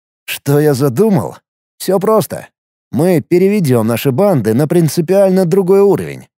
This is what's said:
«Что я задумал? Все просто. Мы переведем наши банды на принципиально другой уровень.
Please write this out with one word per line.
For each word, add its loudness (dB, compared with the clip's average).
«Что -2
я 2
задумал? 0
Все -2
просто. -2
Мы 0
переведем 0
наши -2
банды 0
на 0
принципиально 0
другой 2
уровень. -2